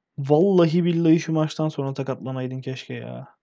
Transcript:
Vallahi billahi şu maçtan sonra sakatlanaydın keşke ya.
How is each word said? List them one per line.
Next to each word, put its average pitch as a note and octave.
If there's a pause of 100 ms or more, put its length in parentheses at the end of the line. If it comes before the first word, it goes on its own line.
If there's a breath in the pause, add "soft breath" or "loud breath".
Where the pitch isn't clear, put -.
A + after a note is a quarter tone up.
(180)
Vallahi E3
billahi E3+
şu D#3+
maçtan D#3
sonra C#3
sakatlanaydın C3
keşke C3
ya. A#2+